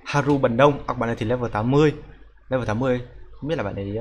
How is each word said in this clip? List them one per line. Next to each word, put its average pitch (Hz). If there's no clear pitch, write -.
Haru 143
Bần 123
Đông. 139
Arc 123
bạn 117
này 117
thì 113
level 120
tám 110
mươi. 147
Level 127
tám 107
mươi. 127
Không 135
biết 160
là 123
bạn 98
ấy 101